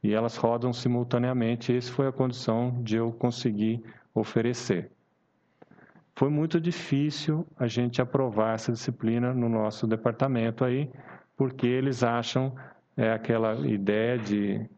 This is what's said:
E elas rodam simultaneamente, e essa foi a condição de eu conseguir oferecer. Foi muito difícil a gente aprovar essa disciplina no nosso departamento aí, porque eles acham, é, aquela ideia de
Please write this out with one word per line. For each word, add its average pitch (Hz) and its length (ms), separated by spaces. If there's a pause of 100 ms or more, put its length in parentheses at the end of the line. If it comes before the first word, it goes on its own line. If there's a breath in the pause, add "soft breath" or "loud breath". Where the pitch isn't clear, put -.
E 104 120
elas 113 220
rodam 117 360
simultaneamente, 120 1000
e 123 40
essa 123 160
foi 139 140
a 135 60
condição 123 720
de 110 140
eu 117 160
conseguir 113 720 (320 loud breath)
oferecer. 113 760 (1300 loud breath)
Foi 139 140
muito 160 280
difícil 156 880 (120)
a 123 80
gente 120 340
aprovar 113 540
essa 110 180
disciplina 120 600
no 120 140
nosso 110 380
departamento 113 760
aí, 131 260 (460 loud breath)
porque 131 300
eles 127 360
acham, 123 520 (420 loud breath)
é, 113 160
aquela 113 420 (120)
ideia 107 520
de 104 600